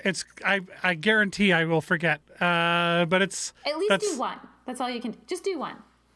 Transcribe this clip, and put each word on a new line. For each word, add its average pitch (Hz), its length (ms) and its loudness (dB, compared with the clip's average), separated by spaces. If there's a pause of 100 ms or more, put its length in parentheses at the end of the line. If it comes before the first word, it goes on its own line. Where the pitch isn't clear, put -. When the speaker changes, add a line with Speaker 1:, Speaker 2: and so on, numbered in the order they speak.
Speaker 1:
it's, 190 220 -2 (180)
I, 196 160 2 (240)
I 180 120 0
guarantee 202 580 2
I 165 100 4
will 160 160 2
forget. 156 400 0 (220)
Uh, 170 640 2
but 185 160 2
it's - 320 -4 (120)
Speaker 2:
At 302 120 -2
least 370 100 0
Speaker 1:
that's 415 240 2
Speaker 2:
do 269 80 -6
one. 202 180 -6 (280)
That's 254 160 -8
all 247 80 -4
you 240 100 -6
can 220 120 -8
do. - 60 -12 (100)
Just 359 180 -6
do 381 120 -2
one. 202 180 -8 (400)